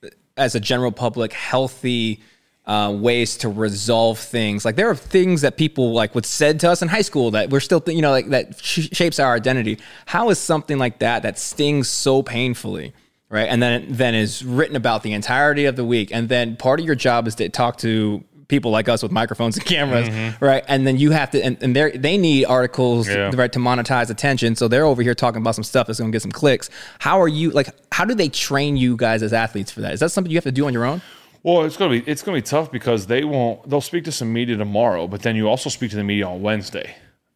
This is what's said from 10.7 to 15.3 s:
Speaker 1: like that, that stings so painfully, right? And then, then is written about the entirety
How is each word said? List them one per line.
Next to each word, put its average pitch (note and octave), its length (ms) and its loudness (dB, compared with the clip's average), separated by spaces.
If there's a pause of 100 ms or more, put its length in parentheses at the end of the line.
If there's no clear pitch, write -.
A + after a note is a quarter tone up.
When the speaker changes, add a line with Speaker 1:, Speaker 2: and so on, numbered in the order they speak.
Speaker 1:
like B2 220 -2
that, A2+ 240 0
that G#2 160 -6
stings D3 500 -2
so C3+ 320 2
painfully, A#2 720 -6 (360)
right? G#2+ 200 -2
And A#2 120 2
then, A#2+ 280 0
then B2 260 0
is A2 300 -2
written C#3 320 0
about A2+ 260 0
the A2 100 -4
entirety C#3+ 520 2